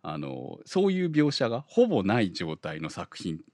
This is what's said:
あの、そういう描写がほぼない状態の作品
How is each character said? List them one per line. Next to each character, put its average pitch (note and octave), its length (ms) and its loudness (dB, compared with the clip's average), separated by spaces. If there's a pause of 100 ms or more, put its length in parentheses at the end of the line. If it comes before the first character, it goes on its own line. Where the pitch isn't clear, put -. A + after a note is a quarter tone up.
あ D#2 160 -8
の、 C2 460 -10
そ F#3+ 220 0
う G3 80 2
い F#3 120 0
う E3+ 60 -2
描 D3+ 200 4
写 C3 180 0
が A#2 180 -4
ほ A#3+ 180 6
ぼ E3 160 2
な G#2 200 4
い F#2+ 100 0
状 D#2+ 240 -6
態 D#2 240 -10
の D#2 100 -6
作 - 280 -10
品 D#2+ 240 -6 (120)